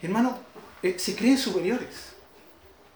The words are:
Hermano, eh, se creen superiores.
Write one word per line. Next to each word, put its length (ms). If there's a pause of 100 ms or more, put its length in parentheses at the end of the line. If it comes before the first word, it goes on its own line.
Hermano, 360 (440)
eh, 160
se 180
creen 220
superiores. 720 (840)